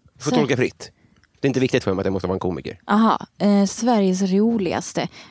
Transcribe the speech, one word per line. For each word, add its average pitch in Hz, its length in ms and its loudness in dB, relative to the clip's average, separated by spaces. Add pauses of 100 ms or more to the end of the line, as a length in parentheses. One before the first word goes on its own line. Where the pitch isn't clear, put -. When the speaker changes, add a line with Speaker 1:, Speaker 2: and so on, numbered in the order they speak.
(180)
Speaker 1:
Du - 60 -16
får - 80 -4
Speaker 2:
Så 254 40 2
Speaker 1:
tolka 139 220 2
fritt. - 340 -4 (500)
Det - 40 0
är 139 40 2
inte 131 100 0
viktigt 127 240 2
för 98 100 0
mig 92 80 -2
att - 40 -2
det 95 60 -2
måste 95 160 -4
vara 92 80 -2
en 92 40 -4
komiker. 80 480 -6
Speaker 2:
Aha, 214 380 2 (140)
eh, 202 260 4
Sveriges 196 560 0
roligaste. 190 880 -2 (220)